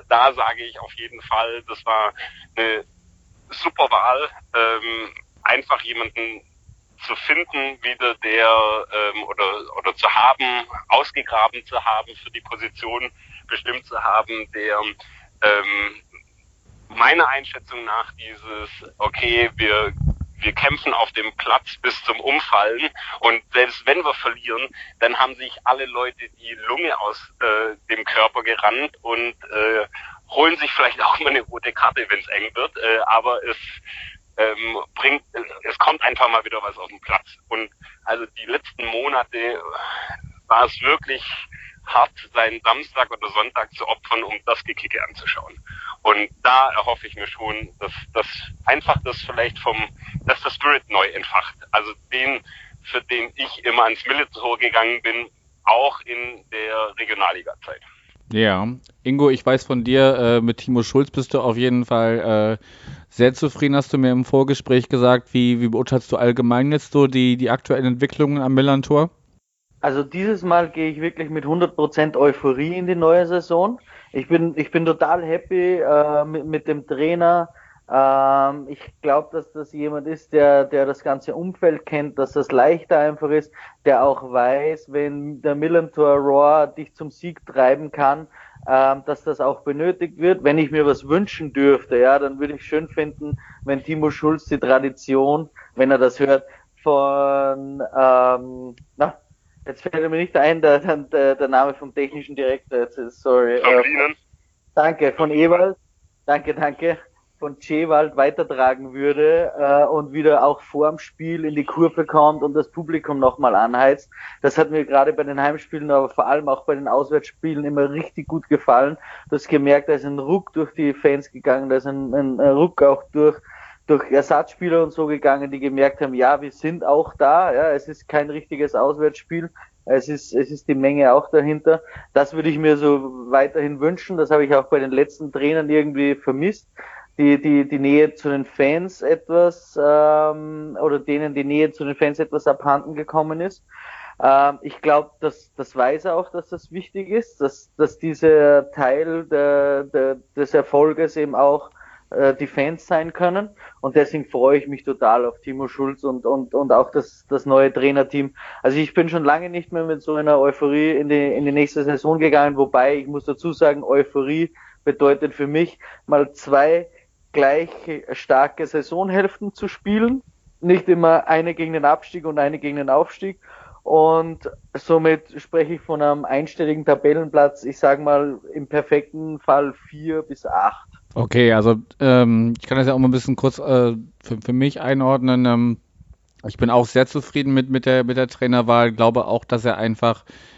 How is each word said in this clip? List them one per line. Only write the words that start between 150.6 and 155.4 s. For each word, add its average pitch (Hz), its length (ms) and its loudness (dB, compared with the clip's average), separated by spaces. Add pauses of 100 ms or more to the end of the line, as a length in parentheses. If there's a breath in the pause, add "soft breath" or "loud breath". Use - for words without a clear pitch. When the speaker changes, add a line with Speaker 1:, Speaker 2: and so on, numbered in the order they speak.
Speaker 3:
eben 147 180 -4
auch, 143 360 2 (400 loud breath)
äh, 135 240 2
die 139 120 -6
Fans 151 400 -4
sein 165 260 -2
können. 190 380 -2 (300 loud breath)
Und 135 160 -2
deswegen 147 280 2
freue 135 340 4
ich 143 100 -4
mich 139 160 -12
total 123 420 2
auf 120 140 -8